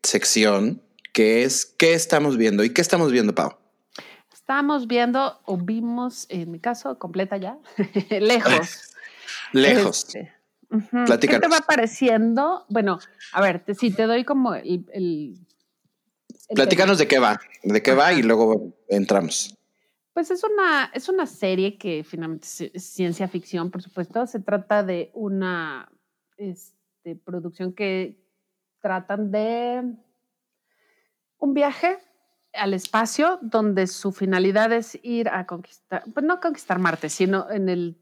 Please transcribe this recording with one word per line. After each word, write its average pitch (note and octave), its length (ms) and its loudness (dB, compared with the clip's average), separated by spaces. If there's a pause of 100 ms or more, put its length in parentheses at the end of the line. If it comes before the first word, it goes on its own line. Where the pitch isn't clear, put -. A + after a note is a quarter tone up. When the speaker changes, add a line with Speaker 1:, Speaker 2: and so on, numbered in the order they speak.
Speaker 1:
sección, G#2+ 800 2 (320)
que A2+ 300 4
es C3+ 200 -2
¿qué E3 300 4
estamos D3+ 420 2
viendo? G#2+ 260 2
¿Y A#2 120 2
qué F3 80 4
estamos E3+ 280 2
viendo, A2 240 2
Pau? D2 220 -2 (760)
Speaker 2:
Estamos C#4+ 520 -2
viendo, A#3+ 600 0
o F#3+ 100 -4
vimos, A#3 720 -6
en E3+ 220 -8
mi E3+ 100 -12
caso, A#3+ 380 -6
completa F#3+ 400 -6
ya, G3+ 200 -10 (180)
<laughs> G3+ 340 -2 (100)
Lejos. G#3+ 720 2 (240)
Speaker 1:
<laughs> - 360 -14
Lejos. B2+ 560 4
Speaker 2:
Este, - 220 -12 (400)
ujú. A3 100 0 (100)
¿Qué A#3+ 80 -2
te B3 80 0
Speaker 1:
Platícanos. A#3+ 460 4
Speaker 2:
va D#4+ 140 4
pareciendo? A#3 1000 2
Bueno, G3+ 300 0 (340)
a F3+ 80 0
ver, F3+ 240 2
te, G#3 100 -6
sí, A#3 160 0
te G3 120 0
doy A#3 220 2
como B3+ 300 0
el, F3 380 -6
el, E3+ 460 -6 (1080)
el - 60 -6
Speaker 1:
Platícanos E3+ 440 4
Speaker 2:
tema. D3 60 4
Speaker 1:
de - 40 0
qué C#3 100 6
va, G#2+ 220 4 (220)
de G#2 200 2
qué C3 120 4
va C#3+ 140 6
Speaker 2:
Ajá. F3 100 4
Speaker 1:
y B2+ 40 4
luego A2 520 2 (140)
entramos. G2 680 0 (560)
Speaker 2:
Pues E4+ 180 -4
es F4+ 140 -2
una, F#4+ 500 0
es B3+ 140 -8
una F#4 180 0
serie F#3+ 520 -2
que D#3 260 -6
finalmente E3 420 -10
es, - 140 -16 (140)
es F#3 100 -14
ciencia F3+ 420 -4
ficción, F3+ 440 -6
por F#3 120 -10
supuesto. A3+ 440 -6
Se A#3 120 -10
trata G3+ 440 -2
de F3+ 320 -4
una, F#3 760 -6 (460)
este, - 800 -16
producción F3+ 560 -10
que F#3 500 -6 (580)
tratan G3 520 -4
de A#3 500 -2 (1600)
un C#4 160 0
viaje E4+ 420 0 (560)
al G3 220 -2
espacio A3+ 640 0
donde G#3+ 460 0
su F#3+ 260 -6
finalidad F#3+ 640 2
es A#3 280 -6
ir A#3 280 -2
a F#3 160 -6
conquistar, - 640 -12
pues C#4+ 120 -2
no F4 140 0
conquistar D#4 400 -4
Marte, E3 300 -2
sino F#3+ 420 0
en G3 200 -2
el F3 320 -4